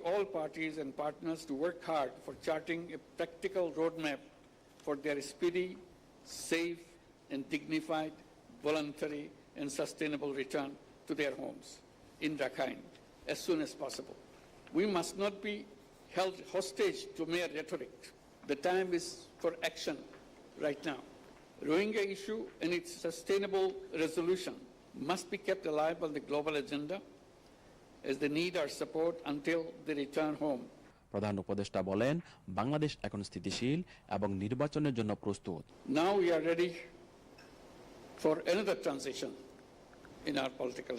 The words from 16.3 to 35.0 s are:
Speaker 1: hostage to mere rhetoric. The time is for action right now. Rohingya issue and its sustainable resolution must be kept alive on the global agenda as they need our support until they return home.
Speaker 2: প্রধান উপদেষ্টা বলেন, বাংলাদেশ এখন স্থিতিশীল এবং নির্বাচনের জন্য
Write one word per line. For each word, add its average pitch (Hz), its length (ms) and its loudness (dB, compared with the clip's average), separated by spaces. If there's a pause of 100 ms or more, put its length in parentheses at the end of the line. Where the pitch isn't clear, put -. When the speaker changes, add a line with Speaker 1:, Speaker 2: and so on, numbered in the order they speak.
Speaker 1:
hostage 190 540 0 (100)
to 165 80 0
mere 165 280 0
rhetoric. 156 600 -6 (340)
The 143 80 2
time 180 380 2
is - 340 -2 (100)
for 170 160 0 (100)
action - 340 -2 (640)
right 147 240 0
now. 143 140 -2 (640)
Rohingya 196 480 4
issue 214 360 -4 (160)
and 165 120 2
its 170 200 -2
sustainable 190 800 2 (260)
resolution 165 560 2 (400)
must 170 340 -2
be 202 80 -4
kept 190 280 0
alive 160 380 2
on 156 100 0
the 147 80 -4
global 147 340 2
agenda 147 460 -2 (1040)
as 135 140 0
they 143 120 2
need 175 280 2
our 151 100 2
support 165 580 0
until 156 400 2 (200)
they 156 80 0
return 147 420 2
home. 139 280 0 (500)
Speaker 2:
প্রধান 104 300 2
উপদেষ্টা 98 380 0 (100)
বলেন, 117 240 6 (440)
বাংলাদেশ 147 320 4 (160)
এখন 101 220 -2
স্থিতিশীল 117 500 0 (360)
এবং 101 140 2 (140)
নির্বাচনের 143 560 2
জন্য 107 120 4 (120)